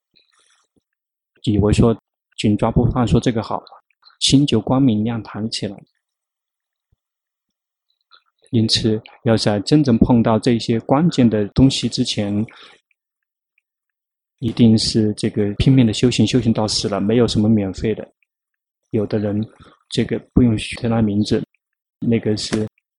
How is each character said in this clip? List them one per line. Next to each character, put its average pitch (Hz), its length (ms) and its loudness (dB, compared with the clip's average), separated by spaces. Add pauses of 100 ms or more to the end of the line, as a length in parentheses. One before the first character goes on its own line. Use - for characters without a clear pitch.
(1400)
以 104 160 -2
为 104 120 2
说 117 240 4 (440)
紧 104 180 0
抓 113 140 -2
不 120 200 0
放， 123 160 -2
说 120 140 2
这 131 100 -2
个 110 120 -2
好， - 200 -8 (580)
心 139 260 2
就 117 120 0
光 127 220 -2
明 107 240 2
亮 117 180 -6
堂 107 280 -10
起 - 160 -8
来。 98 100 -10 (2750)
因 113 160 0
此， 110 340 -2 (240)
要 113 120 2
在 104 240 -2
真 151 240 2
正 123 140 2
碰 120 240 4
到 113 160 2
这 120 200 0
些 113 220 -2
关 156 300 0
键 120 180 2
的 107 200 -2
东 131 220 4
西 - 180 -4
之 127 140 -4
前， 104 420 -4 (1900)
一 110 120 -4
定 110 260 4
是 107 380 0
这 - 160 -4
个 101 240 -2
拼 - 180 4
命 131 140 6
的 107 60 0
修 123 180 2
行， 113 160 2
修 127 140 0
行 113 120 0
到 107 140 -2
死 107 220 -4
了， 98 120 -4
没 104 180 0
有 113 100 4
什 - 100 -2
么 107 100 2
免 101 240 2
费 110 220 -4
的。 - 160 -14 (800)
有 107 160 -2
的 110 140 -4
人 104 200 -2 (480)
这 120 160 -2
个 110 140 -6 (140)
不 - 100 4
用 113 160 2
学 - 300 -8
他 113 120 0
名 104 220 0
字， 104 180 -2 (600)
那 117 180 0
个 107 180 -4
是， 107 300 -4 (320)